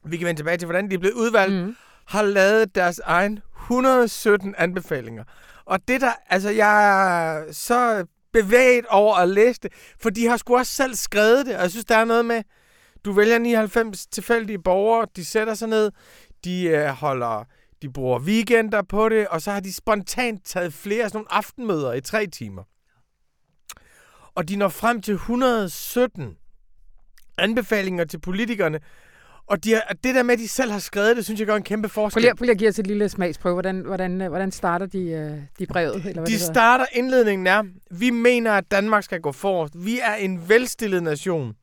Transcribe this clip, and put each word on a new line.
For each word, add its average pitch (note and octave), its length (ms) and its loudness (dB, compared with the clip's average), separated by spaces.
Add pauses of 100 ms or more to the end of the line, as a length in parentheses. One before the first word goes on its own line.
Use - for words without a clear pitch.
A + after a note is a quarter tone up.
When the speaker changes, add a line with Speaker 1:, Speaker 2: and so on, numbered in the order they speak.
Speaker 1:
Vi D#3+ 120 -8
kan F3 100 -4
vende E3 120 -2
tilbage E3 180 -2
til, F3 80 -8
hvordan F#3 240 -2
de F#3+ 60 -2
er F3 40 -2
blevet G3 160 0
udvalgt. A3 400 2
Speaker 2:
Mhm. F#3 200 -4 (320)
Speaker 1:
Har G3+ 140 -2
lavet G3+ 540 4
deres F3 240 0
egen G3+ 400 0 (120)
hundrede B3+ 560 2
sytten G3+ 500 0
anbefalinger. D3+ 680 -4 (420)
Og F#3 220 -2
det B3+ 140 2
der, B3+ 100 2 (180)
altså, F#3+ 200 0
jeg G3 880 4
er D#3 140 -10
så A3+ 540 0 (280)
bevæget A#3+ 560 6
over G#3 260 6
at F3+ 140 4
læse G#3+ 340 4
det, G3 100 -10 (280)
for A3+ 80 0
de A3+ 180 -2
har A#3 100 2
sgu A#3+ 200 0
også B3+ 140 0
selv C4 240 -2
skrevet A3 500 4
det, A#3+ 100 -6
og F#3 60 -4
jeg F3+ 100 0
synes, G#3+ 140 -10
der A3+ 120 4
er A3+ 80 4
noget A#3 200 2
med, A#3 180 -2 (640)
du G3+ 60 -4
vælger G#3 280 6
nioghalvfems A3+ 680 0
tilfældige G#3+ 540 -2
borgere, G#3 540 2
de F3 100 -12
sætter G#3+ 280 -2
sig A3 160 -6
ned, G#3+ 220 2 (520)
de, F3+ 200 -4
øh, D#3 220 2
holder, B2+ 580 -4 (380)
de C#3+ 80 -12
bruger B2+ 300 -2
weekender A3 640 2
på G#3 280 0
det, A3 180 0
og E3+ 140 -6
så G#3 100 -6
har G3+ 80 -4
de F#3+ 140 -10
spontant A3 720 -4
taget F3 280 -6
flere G#3+ 360 -4
sådan G#3+ 80 -10
nogle G#3+ 160 -10
aftenmøder F#3 600 -2
i C3 80 -4
tre G#3 260 -4
timer. G2+ 360 -14 (1700)
Og F3 140 -6
de G3+ 60 -2
når G3+ 140 0
frem A#3 320 -2
til G#3 140 -2
hundrede A#3 540 0
sytten - 680 -4 (1000)
anbefalinger F#3+ 680 -2
til D#3 140 -12
politikerne, F#3+ 600 -2 (680)
og G3 160 -2
de A3 100 2
har, G#3+ 300 -2
det B3+ 120 2
der B3+ 80 4
med, A#3+ 100 4
at A3+ 60 0
de A3+ 80 -10
selv B3+ 240 -2
har G#3 80 -4
skrevet G#3+ 380 0
det, G#3+ 80 -6
synes G#3+ 140 -8
jeg G#3+ 80 -2
gør G#3+ 80 2
en G3+ 80 -2
kæmpe G#3 260 -4
forskel. G#3+ 320 0
Speaker 2:
Prøv - 0 -
lige, A#3+ 140 6
prøv - 80 -6
lige B3 80 2
at G#3+ 60 4
give G#3+ 120 4
os G3 100 -4
et F#3+ 80 -4
lille G#3 220 -2
smagsprøve. F3+ 440 -4
Hvordan, F#3 260 -4
hvordan, F#3 420 -6
øh, F#3 80 -6
hvordan F#3+ 220 -4
starter F3+ 340 -4
de, F#3+ 140 -8
øh, D#3+ 320 -6 (280)
de F#3 80 -4
brevet, E3 280 -2
eller G3 60 -6 (120)
hvad - 0 -
Speaker 1:
De E3 60 -8 (120)
Speaker 2:
det A3+ 80 0
hedder? E3 140 -2
Speaker 1:
starter, A#3+ 400 2
indledningen A#3+ 540 0
er, G3+ 160 2 (280)
"Vi F#3+ 180 0
mener, A#3+ 420 2
at G3 200 0
Danmark G#3 320 2
skal F3 180 -8
gå D3 100 -4
forrest. E3 460 -4
Vi A3 220 -4
er A3+ 140 -2
en F#3+ 360 -6
velstillet A3 540 2
nation D#3 600 -4